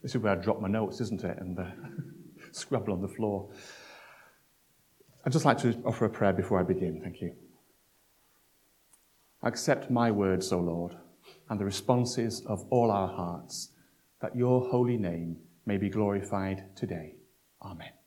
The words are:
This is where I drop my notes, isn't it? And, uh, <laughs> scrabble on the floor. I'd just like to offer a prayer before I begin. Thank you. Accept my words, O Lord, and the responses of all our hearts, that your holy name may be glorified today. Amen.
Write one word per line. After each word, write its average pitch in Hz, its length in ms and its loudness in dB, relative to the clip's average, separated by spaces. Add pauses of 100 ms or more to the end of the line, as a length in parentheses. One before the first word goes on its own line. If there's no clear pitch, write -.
This - 140 -8
is 117 60 2
where 104 100 4
I 98 40 4
drop 98 260 0
my 95 80 -2
notes, 107 320 0
isn't 107 220 -4
it? 90 160 -4
And, 90 200 -6
uh, 92 60 -4 (440)
<laughs> - 420 -20
scrabble 107 420 -2
on 90 80 -2
the 98 60 -2
floor. 101 420 -2 (1800)
I'd 135 80 2
just 160 120 2
like 135 140 6
to 120 260 4
offer 117 200 2
a 101 40 2
prayer 98 240 4
before 92 260 2
I 90 40 4
begin. 87 380 0
Thank - 200 -10
you. - 120 -8 (2000)
Accept - 460 0
my 120 220 4
words, 95 400 2
O 90 80 2
Lord, 87 360 -2 (540)
and 104 100 -4
the 98 60 -2
responses 123 800 0
of 101 240 -4
all 117 220 6
our 98 160 2
hearts, - 640 -8 (520)
that - 140 -6
your 127 340 4
holy 123 280 4
name 85 400 -2 (280)
may 101 120 2
be 98 120 2
glorified 98 840 0
today. 82 400 -8 (460)
Amen. 85 300 -14 (160)